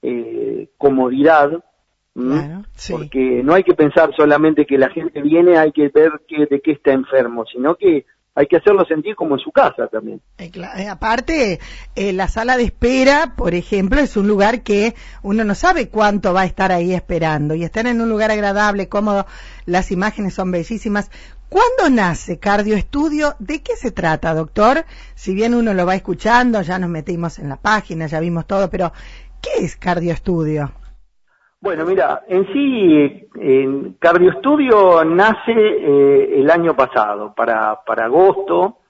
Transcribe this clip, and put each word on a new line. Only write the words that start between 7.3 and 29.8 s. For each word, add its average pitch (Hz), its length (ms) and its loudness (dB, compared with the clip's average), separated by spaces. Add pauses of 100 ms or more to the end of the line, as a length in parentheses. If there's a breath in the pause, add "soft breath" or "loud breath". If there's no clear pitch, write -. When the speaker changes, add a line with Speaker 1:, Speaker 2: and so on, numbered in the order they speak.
Speaker 1:
sino 135 300 -2
que 160 300 0 (300)
hay 147 100 0
que 170 120 0
hacerlo 196 280 4
sentir 160 300 -4
como 160 200 -2
en - 60 -4
su 311 100 -14
casa 151 400 0
también. 107 300 -10 (160)
Speaker 2:
Eh, 175 120 -16
cla-, 175 300 -14
eh, 202 80 -6
aparte, 226 720 -2 (360 loud breath)
eh, 196 180 -2
la 185 160 -2
sala 240 260 -2
de 247 80 0
espera, 262 720 0
por 175 180 -2
ejemplo, 190 460 -2
es 277 160 -2
un 202 140 0
lugar 214 340 0
que 214 300 0 (300 loud breath)
uno 208 200 -2
no 202 120 -2
sabe 339 340 0
cuánto 208 440 0
va 185 80 2
a 185 40 0
estar 185 260 0
ahí 180 220 0
esperando, 160 600 -2
y 165 100 -4
estar 220 240 -4
en 240 120 0
un 226 80 0
lugar 220 240 0
agradable, 202 560 0
cómodo, 202 380 -2 (400 loud breath)
las 180 260 -2
imágenes 196 440 -4
son 185 160 -4
bellísimas. 202 600 -6 (380 soft breath)
¿Cuándo 453 400 2
nace 185 500 -2
Cardio 208 360 0
Estudio? 294 640 -2
¿De 285 240 -8
qué 453 140 -6
se 226 140 -6
trata, 165 440 -2
doctor? 214 480 0 (320 soft breath)
Si - 180 -8
bien 226 220 0
uno 233 180 0
lo 180 120 0
va 185 100 0
escuchando, 220 680 0
ya 180 160 -6
nos 185 120 -4
metimos 165 500 -8
en 143 80 -10
la 135 80 -8
página, 190 500 -4
ya 156 140 -4
vimos 170 260 -4
todo, 190 240 -2
pero 175 220 -4 (500 soft breath)
¿qué 539 220 -4
es 165 140 -8
Cardio 175 340 -4